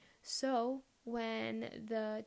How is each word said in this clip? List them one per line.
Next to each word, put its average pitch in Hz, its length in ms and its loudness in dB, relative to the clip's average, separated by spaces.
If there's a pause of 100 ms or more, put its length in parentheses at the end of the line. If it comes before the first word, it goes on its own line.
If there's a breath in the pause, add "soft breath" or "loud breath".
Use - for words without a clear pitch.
(220 loud breath)
So 262 600 2 (220)
when 226 640 -2 (180)
the 214 400 -2